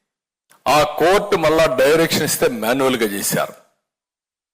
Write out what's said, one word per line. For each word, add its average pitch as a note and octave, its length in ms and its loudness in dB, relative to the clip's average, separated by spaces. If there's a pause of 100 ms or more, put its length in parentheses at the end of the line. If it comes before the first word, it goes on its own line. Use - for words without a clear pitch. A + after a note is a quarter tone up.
(680)
ఆ D3 140 4
కోర్టు F#3+ 540 0
మళ్ళా D#3+ 300 2
డైరెక్షన్ D3+ 560 2
ఇస్తే D3+ 260 -2
మాన్యువల్గా B2 580 -2
చేశారు. - 480 -6 (1000)